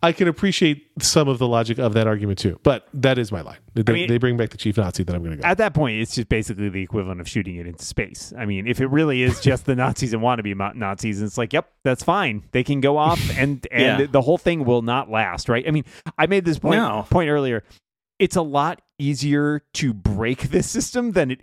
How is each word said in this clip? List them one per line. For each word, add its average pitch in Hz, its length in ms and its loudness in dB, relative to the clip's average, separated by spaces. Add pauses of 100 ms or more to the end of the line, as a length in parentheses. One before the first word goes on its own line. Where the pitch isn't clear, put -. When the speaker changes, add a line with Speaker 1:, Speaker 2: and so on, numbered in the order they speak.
Speaker 1:
I 170 80 4
can 180 160 2
appreciate 170 640 0 (100)
some 151 260 4
of 131 120 2
the 127 80 2
logic 117 320 2
of 120 140 2
that 110 120 4
argument 104 320 0
too. 92 240 -2
But 131 320 2
that 131 240 2
is 110 140 -2
my 90 100 -6
line. - 160 -16 (160)
They, 117 80 2 (100)
Speaker 2:
I - 40 4
mean, 170 120 0
Speaker 1:
they 120 120 2
bring 123 180 2
back 113 140 -2
the - 60 -18
chief 104 200 -2
Nazi, 95 260 0
then 90 120 -4
I'm 85 80 -6
gonna 80 140 -8
go. 71 60 -8
Speaker 2:
at 180 140 0
that 208 160 0
point, 127 280 0
it's 113 120 -6
just 117 160 -4
basically 104 400 -2
the 95 140 -6
equivalent 92 360 -6
of 85 80 -12
shooting 95 280 -4
it 85 100 -12
into 87 180 -14
space. - 540 -10
I 120 80 -8
mean, 101 220 -4
if 123 120 0
it 131 80 0
really 139 360 2
is - 180 0
just 131 240 2
the 131 100 0
Nazis 123 380 -2
and 113 80 -2
wannabe 113 340 -2
mo-, 98 200 -4
Nazis, 104 440 -6
and 104 60 -4
it's 101 120 -8
like, 117 140 -2
"Yep, 160 160 0 (160)
that's 127 200 0
fine. 165 480 0
They 127 120 2
can 143 160 -2
go 139 180 2
off," 160 220 2 (100)
Speaker 3:
<laughs> - 80 -4
Speaker 2:
and, 135 340 0
and 123 300 2
Speaker 3:
Yeah. 143 40 0
Speaker 2:
the 139 160 4
whole 147 160 2
thing 170 280 0
will 120 180 4
not 120 260 -2
last, 107 400 -2
right? 120 180 0
I 160 40 0
mean, 151 140 0 (340)
I 160 80 4
made 196 180 2
this 165 140 0
point, 196 200 2
Speaker 3:
No. 110 300 -2
Speaker 2:
point 170 200 4
earlier. 131 340 0 (560)
It's 190 180 2
a 180 40 4
lot 147 400 0 (160)
easier 147 640 0 (120)
to 127 200 0
break 107 500 -2
this 180 260 0
system 240 420 -2
than 165 180 2
it 127 140 -4